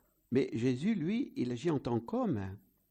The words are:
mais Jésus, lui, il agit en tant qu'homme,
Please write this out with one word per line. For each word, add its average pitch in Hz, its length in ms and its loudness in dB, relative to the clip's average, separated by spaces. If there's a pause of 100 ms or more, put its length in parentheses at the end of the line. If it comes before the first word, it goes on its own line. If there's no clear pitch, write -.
(320)
mais 135 220 4
Jésus, 131 420 2
lui, 202 400 -2
il 123 160 0
agit 127 200 -2
en 135 80 2
tant 120 200 0
qu'homme, 190 420 0 (500)